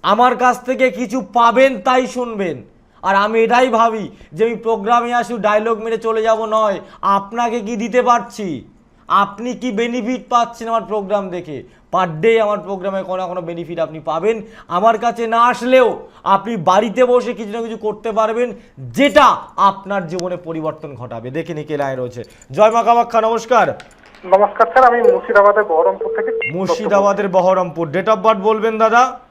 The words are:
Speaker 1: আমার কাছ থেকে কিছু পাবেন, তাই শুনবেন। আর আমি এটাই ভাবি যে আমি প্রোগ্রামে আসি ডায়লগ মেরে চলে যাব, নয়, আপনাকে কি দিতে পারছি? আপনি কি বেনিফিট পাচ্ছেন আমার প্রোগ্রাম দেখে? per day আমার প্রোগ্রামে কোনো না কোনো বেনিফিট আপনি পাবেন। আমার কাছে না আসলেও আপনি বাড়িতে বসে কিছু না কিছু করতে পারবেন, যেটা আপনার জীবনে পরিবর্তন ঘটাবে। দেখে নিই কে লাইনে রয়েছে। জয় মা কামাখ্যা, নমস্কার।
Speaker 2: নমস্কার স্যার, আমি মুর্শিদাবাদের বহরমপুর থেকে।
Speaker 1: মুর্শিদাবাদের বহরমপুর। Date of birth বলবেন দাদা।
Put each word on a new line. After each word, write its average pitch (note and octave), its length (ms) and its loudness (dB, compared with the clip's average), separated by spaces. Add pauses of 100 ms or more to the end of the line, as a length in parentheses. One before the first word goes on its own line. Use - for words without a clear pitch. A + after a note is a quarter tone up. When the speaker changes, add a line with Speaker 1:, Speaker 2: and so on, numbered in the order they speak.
Speaker 1:
আমার A#3 340 2
কাছ B3 280 0
থেকে B3+ 260 0
কিছু A#3 300 -4 (120)
পাবেন, A#3+ 480 4
তাই B3+ 260 2
শুনবেন। G3+ 560 -6 (400)
আর F#3+ 120 0
আমি A3 280 2
এটাই A#3+ 260 2
ভাবি A3 400 0 (240)
যে E3+ 120 0
আমি A#3 100 -2
প্রোগ্রামে A3+ 600 0
আসি A#3+ 240 -2
ডায়লগ G#3+ 400 0
মেরে A3+ 200 -4
চলে A3 240 -2
যাব, A3+ 220 0
নয়, G#3+ 360 0 (220)
আপনাকে G#3+ 580 -2
কি G#3+ 160 -8
দিতে A3+ 260 0
পারছি? G#3 640 -2 (440)
আপনি G3+ 440 -2
কি B3 200 -6
বেনিফিট A#3 560 -4
পাচ্ছেন A#3 400 -2
আমার A3+ 140 -2
প্রোগ্রাম G3 480 -4
দেখে? D#3 320 -10 (300)
per E3+ 320 -2
day A3+ 160 4
আমার G#3 180 0
প্রোগ্রামে F#3+ 440 -6
কোনো F#3 200 -6
না F3+ 60 -6
কোনো F3+ 140 -8
বেনিফিট E3+ 360 -10
আপনি D#3 220 -6
পাবেন। F3 420 -2 (260)
আমার G#3 300 2
কাছে A#3 280 -2
না A#3 160 2
আসলেও B3 640 2 (180)
আপনি G3 320 0
বাড়িতে G3 480 2
বসে A#3+ 300 0
কিছু G3+ 180 -10
না A#3 100 -8
কিছু A3+ 140 -10
করতে G#3+ 360 -6
পারবেন, A3 400 -2 (260)
যেটা A#3+ 580 4 (200)
আপনার F#3+ 520 -2
জীবনে F3+ 280 -6
পরিবর্তন D#3 580 -8
ঘটাবে। A#2 360 -12
দেখে D#3+ 240 -8
নিই D3+ 100 -10
কে D3 120 -6
লাইনে C3+ 200 -4
রয়েছে। A#2+ 260 -8 (300)
জয় G#3 180 4
মা A3+ 120 2
কামাখ্যা, A#3 380 2
নমস্কার। A3 480 2 (560)
Speaker 2:
নমস্কার G3+ 420 4
স্যার, C4 180 4
আমি A#3+ 280 4
মুর্শিদাবাদের G3+ 520 4
বহরমপুর E3+ 520 0
থেকে। - 360 -4
Speaker 1:
মুর্শিদাবাদের G3 760 0
বহরমপুর। F3+ 600 0
Date F3+ 200 -2
of A3 80 4
birth G#3 220 2
বলবেন A3 400 0
দাদা। A#3 420 2 (100)